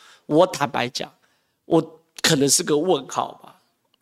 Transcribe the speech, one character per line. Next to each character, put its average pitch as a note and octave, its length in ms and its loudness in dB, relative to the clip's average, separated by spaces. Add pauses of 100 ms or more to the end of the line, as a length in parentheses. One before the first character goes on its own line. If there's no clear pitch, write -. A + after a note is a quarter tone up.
(260)
我 E3 220 4
坦 D#3+ 200 -4
白 A#2+ 220 -4
讲， - 220 -12 (540)
我 D#3+ 360 0 (220)
可 D#3+ 140 2
能 C#3 120 2
是 C#3+ 140 0
个 D3 120 -2
问 D3 320 0
号 - 360 -6
吧。 - 140 -20 (440)